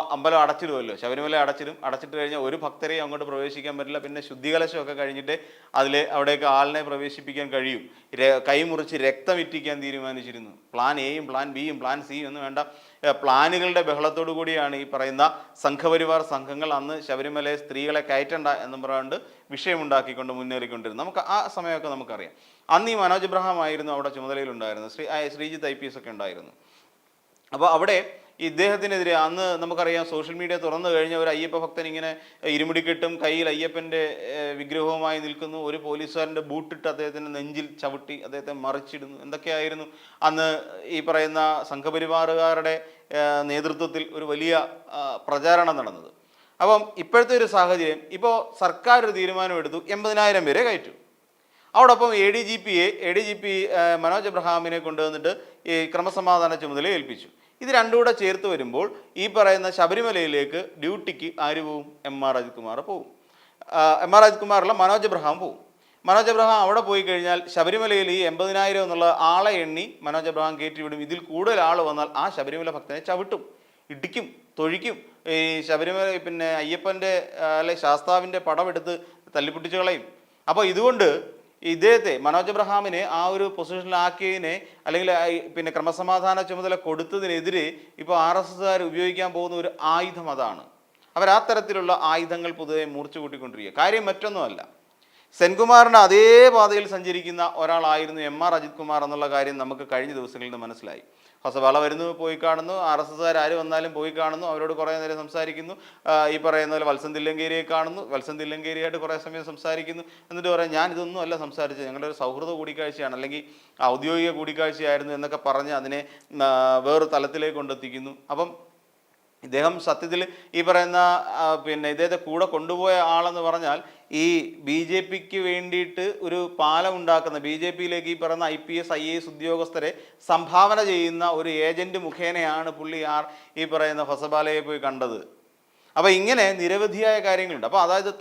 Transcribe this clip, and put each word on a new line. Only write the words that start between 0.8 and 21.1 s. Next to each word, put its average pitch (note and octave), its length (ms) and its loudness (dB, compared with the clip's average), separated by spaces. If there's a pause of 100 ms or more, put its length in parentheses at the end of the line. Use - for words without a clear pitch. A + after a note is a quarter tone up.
ശബരിമല C#3+ 340 -4
അടച്ചിടും, C#3+ 480 -2
അടച്ചിട്ട് C3+ 320 -8
കഴിഞ്ഞാൽ D3 300 -4
ഒരു C#3+ 100 -4
ഭക്തരെയും D#3 460 -6
അങ്ങോട്ട് D3 280 -8
പ്രവേശിക്കാൻ C#3+ 480 -8
പറ്റില്ല. C#3+ 200 -8
പിന്നെ C#3+ 300 -12
ശുദ്ധികലശമൊക്കെ D3+ 640 -2
കഴിഞ്ഞിട്ട് C#3 440 -6 (380)
അതിൽ C#3 220 2 (200)
അവിടേക്ക് C#3+ 280 2
ആളിനെ C#3+ 380 2
പ്രവേശിപ്പിക്കാൻ C#3+ 760 -8
കഴിയും. C3 260 -4 (380)
ര-, C3 280 6
കൈമുറിച്ച് D#3 480 0
രക്തം C3+ 480 0
ഇറ്റിക്കാൻ D3 380 -8
തീരുമാനിച്ചിരുന്നു. B2+ 680 -10 (220)
പ്ലാൻ C3+ 280 0
എയും D3 260 -6
പ്ലാൻ C3+ 260 -6
ബിയും C#3+ 300 -8
പ്ലാൻ C3 160 -4 (100)
സിയും C#3+ 200 -10
ഒന്നും C#3+ 140 -12
വേണ്ട, C3+ 160 -8 (460)
ഏ, D3 80 4 (100)
പ്ലാനുകളുടെ F3 600 4
ബഹളത്തോടു D#3 560 -2
കൂടിയാണ് D#3+ 380 -2
ഈ C#3 140 -8
പറയുന്ന C3+ 340 0 (380)
സംഘപരിവാർ D#3+ 600 2 (100)
സംഘങ്ങൾ C#3+ 460 -6
അന്ന് D3 240 -8
ശബരിമലയെ D3 540 -4
സ്ത്രീകളെ D3 440 -4
കയറ്റണ്ട D3 480 -2 (160)
എന്നും C3 180 -12
പറഞ്ഞുകൊണ്ട് C3+ 340 -6 (340)
വിഷയമുണ്ടാക്കിക്കൊണ്ട് C3+ 800 -2
മുന്നേറിക്കൊണ്ടിരുന്നു. A#2+ 680 -8
നമുക്ക് F3+ 160 -8